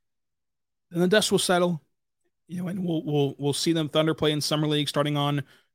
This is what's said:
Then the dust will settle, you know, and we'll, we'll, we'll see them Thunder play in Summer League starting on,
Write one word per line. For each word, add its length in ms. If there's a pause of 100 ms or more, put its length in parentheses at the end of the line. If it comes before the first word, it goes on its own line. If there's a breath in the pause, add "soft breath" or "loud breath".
(920)
Then 100
the 80
dust 220
will 80
settle, 420 (680)
you 140
know, 60
and 160
we'll, 200
we'll, 340
we'll 140
see 200
them 160
Thunder 260
play 180
in 80
Summer 260
League 220
starting 280
on, 280 (300 soft breath)